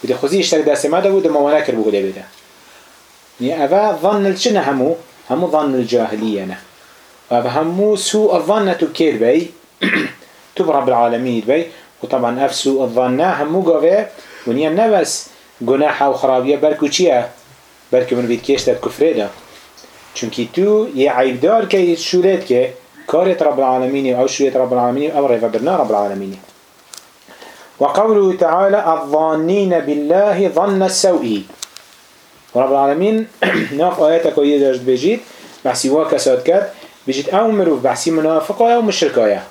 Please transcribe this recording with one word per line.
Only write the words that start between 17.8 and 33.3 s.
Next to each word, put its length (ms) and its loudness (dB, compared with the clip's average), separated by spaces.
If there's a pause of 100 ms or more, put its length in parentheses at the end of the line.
بلكو 220 0
من 120 -2
بيت 140 -2
كيشتت 440 -2
كفره 280 0
ده. 160 -2 (840)
چونكي 400 -6
تو 400 2
يه 160 2
عيب 300 0
دار 240 2
كي 320 0
شورت 480 0
كي 260 0 (380)
كارت 340 0
رب 160 2
العالمين 560 0
او 120 2
شورت 300 0
رب 160 0
العالمين 380 0
او 160 0
ريفا 200 0
برنا 300 -2
رب 140 0
العالمين. 480 -4 (1400)
وقوله 580 2
تعالى: 420 2 (140)
"الظانين 880 0
بالله 680 0
ظن 340 0
السوء." 600 0 (1120)
ورب 180 2
العالمين 540 0 (220)